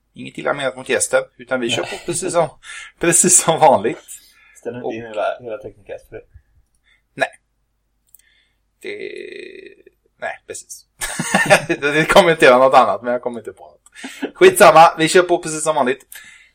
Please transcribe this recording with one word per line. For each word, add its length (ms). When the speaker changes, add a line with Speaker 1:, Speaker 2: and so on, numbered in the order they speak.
Speaker 1:
Inget 260
illa 160
menat 220
mot 120
gästen, 340
utan 240
vi 100
kör 120
på 180
Speaker 2:
<laughs> 60
Speaker 1:
precis 260
som, 160
precis 420
som 180
vanligt. 380
Speaker 2:
Ställer 220
inte 80
Speaker 1:
Och 80
Speaker 2:
in 80
hela, 380
hela 180
Technicast 500
för 80
det. 60
Speaker 1:
Nej. 140
Det, 160
nej, 260
precis. 400
<laughs> 120
Det 280
kommer 220
inte 140
göra 140
något 160
annat, 280
men 100
jag 100
kommer 180
inte 120
på 120
något. 680
Skitsamma, 640
vi 100
kör 140
på 200
precis 220
som 100
vanligt. 320